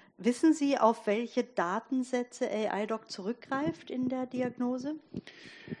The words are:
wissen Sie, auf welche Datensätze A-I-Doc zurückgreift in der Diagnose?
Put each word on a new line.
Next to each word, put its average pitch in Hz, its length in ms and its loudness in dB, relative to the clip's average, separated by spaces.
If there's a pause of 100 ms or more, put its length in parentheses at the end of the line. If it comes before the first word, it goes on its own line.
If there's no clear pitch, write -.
(160)
wissen 240 380 4
Sie, 277 240 2
auf 220 280 4
welche 233 380 2
Datensätze 240 1040 -2
A-I-Doc 214 600 -2
zurückgreift 269 800 -4
in 254 180 -2
der 254 180 -2
Diagnose? 254 680 -2 (880)